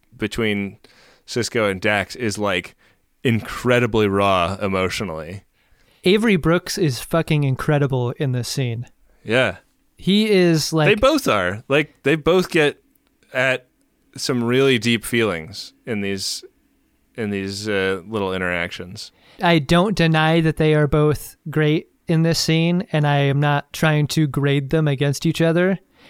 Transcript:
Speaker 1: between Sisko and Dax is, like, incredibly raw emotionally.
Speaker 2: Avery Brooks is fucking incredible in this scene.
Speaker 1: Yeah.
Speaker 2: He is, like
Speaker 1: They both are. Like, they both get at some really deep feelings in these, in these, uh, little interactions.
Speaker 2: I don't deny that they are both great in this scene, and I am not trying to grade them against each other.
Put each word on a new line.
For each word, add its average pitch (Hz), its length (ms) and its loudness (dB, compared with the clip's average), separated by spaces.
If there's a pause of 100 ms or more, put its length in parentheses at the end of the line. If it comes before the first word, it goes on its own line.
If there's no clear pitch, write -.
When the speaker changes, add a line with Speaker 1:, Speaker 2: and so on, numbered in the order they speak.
(160)
Speaker 1:
between 101 600 -4 (480)
Sisko 113 440 -2
and 95 100 -4
Dax 104 340 -2
is, 107 240 -4
like, 98 380 -4 (480)
incredibly 113 840 2
raw 98 560 2
emotionally. 92 800 -4 (600)
Speaker 2:
Avery 208 320 4
Brooks 165 420 -2
is 139 220 -2
fucking 160 440 -2
incredible 135 680 -2
in 139 200 -4
this 123 160 -6
scene. 120 380 -6 (380)
Speaker 1:
Yeah. 110 320 0 (420)
Speaker 2:
He 214 320 2
is, 175 420 2
like 160 160 2
Speaker 1:
They 208 60 4
both 262 320 2
are. 101 420 0
Like, 147 260 0 (100)
they 139 100 2
both 175 360 2
get 147 320 0 (500)
at 131 340 -2 (500)
some 123 280 -2
really 131 340 2
deep 113 260 0
feelings 98 680 -4 (140)
in 107 160 -6
these, 98 420 -6 (720)
in 110 140 -6
these, 98 380 -6
uh, 95 380 -2
little 101 260 -4
interactions. 90 800 -6 (320)
Speaker 2:
I 170 160 2
don't 175 380 2
deny 160 460 2
that 160 160 0
they 156 160 2
are 151 120 4
both 151 500 0 (140)
great 151 380 0 (180)
in 160 160 2
this 165 160 2
scene, 170 540 0
and 151 140 0
I 143 120 2
am 139 220 2
not 147 320 0
trying 151 360 2
to 160 200 0
grade 139 420 0
them 160 160 2
against 143 400 0
each 160 140 0
other. 175 380 2 (320)